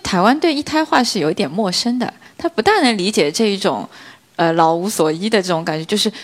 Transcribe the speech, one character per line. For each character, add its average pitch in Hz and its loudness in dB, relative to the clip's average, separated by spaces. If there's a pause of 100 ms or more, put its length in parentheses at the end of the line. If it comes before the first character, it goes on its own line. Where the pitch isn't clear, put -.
台 180 0
湾 247 4
对 330 2
一 285 -4
胎 311 -2
化 277 2
是 226 -4
有 156 0
一 - 0
点 170 -2
陌 185 -2
生 240 -2
的， - -4 (240)
他 - -6
不 - -6
大 403 2 (120)
能 233 2
理 190 -2
解 151 2
这 226 0
一 196 0
种， 147 -2 (460)
呃， 165 2
老 165 4
无 175 -2
所 160 0
依 175 -4
的 220 2
这 185 -6
种 165 -2
感 156 -4
觉， 160 -6
就 208 -2
是 208 0 (120)